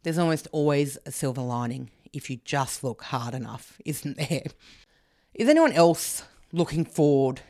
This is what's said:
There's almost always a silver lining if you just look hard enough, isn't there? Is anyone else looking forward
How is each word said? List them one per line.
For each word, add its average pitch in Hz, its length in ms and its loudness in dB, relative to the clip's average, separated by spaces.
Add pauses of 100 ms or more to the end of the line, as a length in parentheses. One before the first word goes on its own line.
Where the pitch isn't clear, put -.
There's 165 160 -2
almost 160 320 0
always 147 560 0
a 139 60 -12
silver 131 300 -4
lining 120 480 -6 (220)
if - 160 -12
you 127 160 -8
just - 380 -4
look 123 220 -8
hard 120 300 -6
enough, 113 500 -12
isn't 147 320 -8
there? 151 300 -6 (840)
Is 226 160 2
anyone 311 240 6
else 165 520 2 (260)
looking 165 340 -2
forward 139 640 2